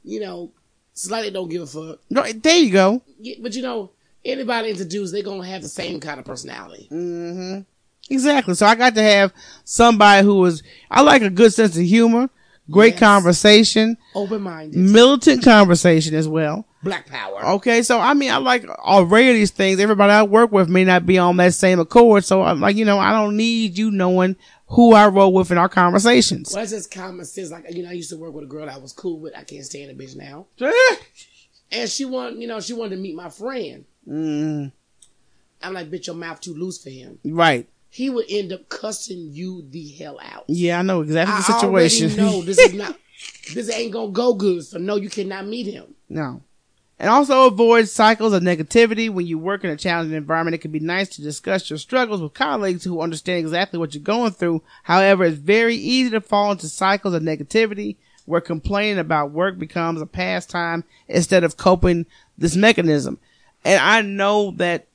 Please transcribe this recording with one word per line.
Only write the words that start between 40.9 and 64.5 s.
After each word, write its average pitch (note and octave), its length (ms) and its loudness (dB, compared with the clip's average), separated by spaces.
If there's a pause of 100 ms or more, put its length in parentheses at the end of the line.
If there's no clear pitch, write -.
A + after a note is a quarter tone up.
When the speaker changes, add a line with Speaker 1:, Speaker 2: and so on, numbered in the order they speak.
Speaker 2:
exactly E3 340 -2 (180)
the A#3 60 2
Speaker 1:
I A3 100 0
already E3+ 200 4
Speaker 2:
situation. D#3+ 280 0
Speaker 1:
know G3 240 0
this E3+ 180 -4
Speaker 2:
<laughs> - 0 -
Speaker 1:
is G#4 140 8
not, - 240 -12 (560)
this A3+ 180 -10
ain't A3+ 200 -8
gonna A3 200 -10
go A#3+ 220 0
good, F#3+ 320 -2
so - 140 -16
no, G3 160 -6
you G3 140 -6
cannot G3 380 -10
meet A3+ 200 -10
him. - 260 -16 (140)
Speaker 2:
No. C3+ 340 -10 (560)
And - 120 -4
also C4 380 4
avoid A3+ 400 4
cycles G#3+ 460 2
of F3+ 100 0
negativity. A3 640 0
When F3+ 160 -6
you E3 120 -8
work F#3+ 260 -8
in F3+ 60 -6
a D3+ 80 -8
challenging E3 400 -6
environment, E3 380 -4
it D#3+ 40 -10
can D#3 120 -12
be D#3 100 -6
nice F3+ 280 -4
to - 120 -20
discuss F3+ 480 -8
your D3+ 100 -10
struggles A3+ 420 -4
with D3+ 120 -10
colleagues G#3 500 -4
who F3+ 180 -6
understand E3+ 380 -6
exactly E3+ 400 -6
what D3+ 140 -8
you're D3 100 -16
going A3 280 -4
through. E3+ 320 -4 (200)
However, F#3+ 400 2
it's D#3+ 140 0
very A3 380 0
easy B3 360 -2
to A3 100 -2
fall G3+ 300 -2
into E3 160 -8
cycles F#3+ 460 -2
of D#3+ 100 -4
negativity G3+ 720 -4 (300)
where E3+ 160 -2
complaining G3+ 580 -4
about D3+ 320 -4
work F3+ 260 -4
becomes E3 440 -6
a D#3 40 -10
pastime F3 800 -6 (240)
instead F3 360 0
of D#3+ 140 -6
coping F3 480 0 (320)
this E3 180 -4
mechanism. F3 600 0 (480)
And F#3 160 4
I G#3+ 200 2
know G3+ 560 -2